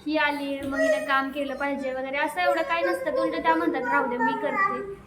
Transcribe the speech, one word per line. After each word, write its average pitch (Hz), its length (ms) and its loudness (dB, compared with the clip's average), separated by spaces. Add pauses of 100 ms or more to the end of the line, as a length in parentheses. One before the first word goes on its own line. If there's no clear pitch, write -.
ही 302 100 2
आली 285 440 0
मग 269 180 -2
हिनं 320 260 2
काम 269 240 2
केलं 269 260 -4
पाहिजे 277 380 -4
वगैरे, 262 240 -4
असं 311 240 0
एवढं 320 200 4
काही 339 240 0
नसतं. - 360 0
उलटं 330 200 0
त्या 330 140 4
म्हणतात, 339 260 0
"राहू 285 240 2
दे, 480 120 -2
मी 453 160 2
करते 403 600 -2 (140)